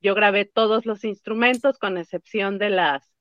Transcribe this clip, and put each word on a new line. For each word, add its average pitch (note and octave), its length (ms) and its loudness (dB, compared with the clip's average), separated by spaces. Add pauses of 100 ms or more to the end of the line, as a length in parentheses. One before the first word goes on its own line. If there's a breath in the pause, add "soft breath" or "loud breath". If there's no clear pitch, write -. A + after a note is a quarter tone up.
yo G3 140 2
grabé G3+ 300 2
todos A3 400 0
los G#3+ 180 -6
instrumentos, A#3+ 760 -2
con F#3+ 180 -4
excepción G3 640 -6
de G#3 100 -2
las E3 520 0